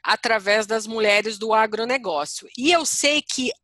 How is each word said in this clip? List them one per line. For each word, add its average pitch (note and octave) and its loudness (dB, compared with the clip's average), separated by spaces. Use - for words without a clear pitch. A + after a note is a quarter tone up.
através G#3+ 2
das A3 -2
mulheres G#3+ 0
do A3 -2
agronegócio. G#3+ -2
E C4+ 2
eu E4 2
sei D4 0
que B3+ -4